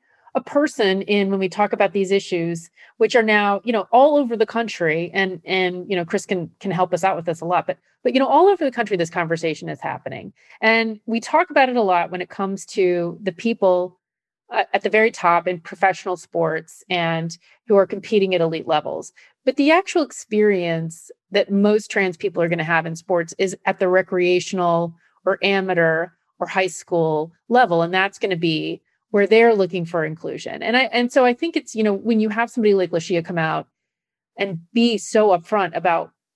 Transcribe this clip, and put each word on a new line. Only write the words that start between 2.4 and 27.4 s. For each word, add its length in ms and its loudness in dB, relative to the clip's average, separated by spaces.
which 180 0
are 60 6
now, 420 2
you 80 -4
know, 200 -2
all 240 6
over 200 0
the 120 0
country. 640 -2
And, 320 -2
and, 420 -2
you 80 -2
know, 100 -2
Chris 200 -4
can, 240 -4
can 120 -6
help 200 0
us 120 -2
out 120 0
with 100 -10
this 160 -6
a 40 -10
lot, 220 -2
but, 100 -6
but, 120 -2
you 40 4
know, 80 2
all 200 6
over 180 2
the 60 0
country, 260 -4
this 140 -2
conversation 580 -4
is 100 -10
happening. 540 -10
And 460 2
we 140 -4
talk 320 0
about 180 4
it 60 -4
a 80 2
lot 260 2
when 120 -8
it 80 -10
comes 380 -6
to 540 0
the 100 -4
people, 680 0
uh, 120 0
at 80 -2
the 80 -4
very 220 2
top 360 0
in 120 -4
professional 580 -4
sports 720 -6
and 480 -2
who 80 4
are 120 6
competing 480 0
at 60 2
elite 260 -2
levels. 460 -4
But 100 0
the 160 2
actual 300 2
experience 1080 -2
that 200 0
most 380 2
trans 280 -2
people 260 -2
are 60 0
gonna 140 -2
have 220 0
in 120 -6
sports 400 -2
is 180 -2
at 140 -2
the 80 2
recreational 1080 0
or 160 0
amateur 640 0
or 80 -4
high 200 -2
school 640 -2